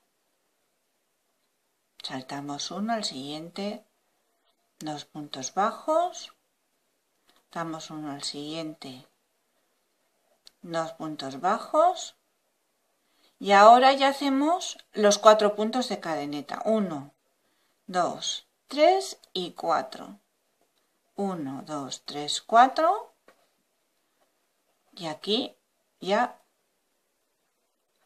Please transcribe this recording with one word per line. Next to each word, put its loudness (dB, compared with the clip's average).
Saltamos -10
uno, -4
al -2
siguiente -10
dos -10
puntos -12
bajos. -2
Saltamos -12
uno -10
al -14
siguiente, -12
dos -6
puntos -12
bajos. 0
Y -4
ahora 10
ya 2
hacemos -2
los 4
cuatro 6
puntos -2
de -6
cadeneta. -8
Uno, -2
dos, -4
tres 2
y -8
cuatro. -4
Uno, -6
dos, -10
tres, -6
cuatro. 4
Y -12
aquí -6
ya -2